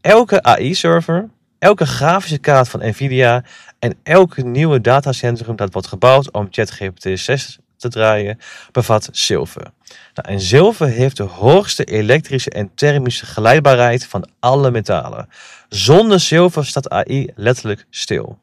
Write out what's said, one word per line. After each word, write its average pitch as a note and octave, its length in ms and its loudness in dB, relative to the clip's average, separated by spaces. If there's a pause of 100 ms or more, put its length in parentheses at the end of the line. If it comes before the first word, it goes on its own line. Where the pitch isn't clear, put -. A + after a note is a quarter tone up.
Elke G#3 460 4
A - 120 4
I-server, E3+ 680 -2 (300)
elke F#3+ 280 2
grafische D3+ 520 -2
kaart C3+ 300 2
van - 200 -12
Nvidia B2 560 0 (340)
en A#2+ 240 -4
elke E3+ 400 2
nieuwe C3 380 0
datacentrum A#2+ 760 -2
dat G2+ 160 -6
wordt F#2+ 160 -8
gebouwd C3 420 2
om G2+ 200 -6
Chat A2 200 -4
G - 80 -20
P G2 200 -10
T - 160 -10
zes C3 440 -6 (180)
te - 120 -10
draaien, A2 500 0 (340)
bevat A2 400 0
zilver. - 580 -6 (440)
Nou, - 140 -12
en G2 120 -6
zilver D3+ 480 2
heeft B2+ 280 -2
de G#2 60 -8
hoogste C3+ 640 0
elektrische B2 640 -2
en G2+ 240 -8
thermische C#3+ 520 -2
geleidbaarheid B2 800 2
van - 220 -10 (120)
alle C3+ 300 2
metalen. F#2+ 580 -6 (400)
Zonder E3+ 520 4
zilver D#3+ 460 0
staat - 260 -8
A F#2+ 160 -2
I C3 260 -4
letterlijk G#2+ 560 -4
stil. - 520 -8